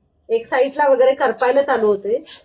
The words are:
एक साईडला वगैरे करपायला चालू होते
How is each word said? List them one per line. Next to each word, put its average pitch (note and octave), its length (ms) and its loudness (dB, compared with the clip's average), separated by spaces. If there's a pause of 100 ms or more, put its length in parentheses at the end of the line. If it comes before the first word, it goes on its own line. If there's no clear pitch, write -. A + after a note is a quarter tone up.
(280)
एक A3+ 180 -4
साईडला C#4 420 0
वगैरे C4 260 4
करपायला C4 480 0
चालू A#3+ 240 0
होते G#3 360 -2 (220)